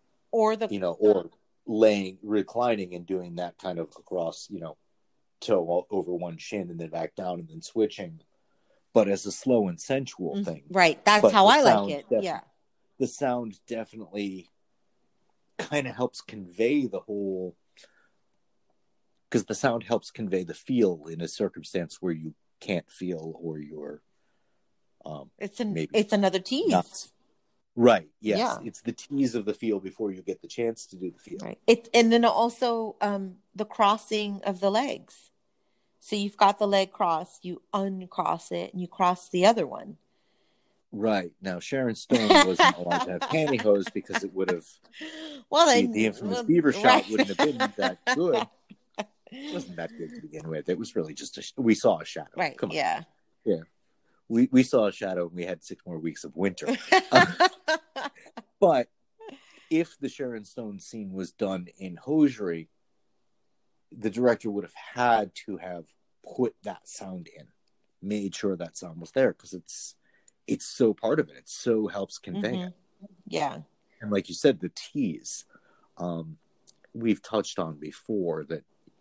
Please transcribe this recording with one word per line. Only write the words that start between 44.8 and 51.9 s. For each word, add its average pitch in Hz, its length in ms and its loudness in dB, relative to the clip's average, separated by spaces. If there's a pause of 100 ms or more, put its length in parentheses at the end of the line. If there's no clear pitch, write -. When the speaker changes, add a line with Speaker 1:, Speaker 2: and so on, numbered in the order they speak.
Speaker 1:
Well, 311 220 6
Speaker 2:
the, 240 100 6
Speaker 1:
then, 240 100 0
Speaker 2:
the 214 140 2
infamous 214 340 -4
Speaker 1:
well, 240 40 -6
Speaker 2:
beaver 226 280 6
shot 214 160 2
Speaker 1:
right. 254 200 6
Speaker 2:
wouldn't 214 220 2
have 196 100 -2
been 262 360 0
that - 220 -2 (120)
good. 226 440 0
Speaker 1:
<laughs> - 40 -20 (720)
Speaker 2:
It 277 240 -14
wasn't 180 220 -10
that 165 200 -8
good - 180 -12
to - 80 -16
begin 78 260 -12
with. 78 200 -6
It 90 100 0
was - 180 -10
really 78 180 -4
just - 240 -14
a - 40 -12
sh-, - 140 -14
we 117 180 4
saw 101 260 2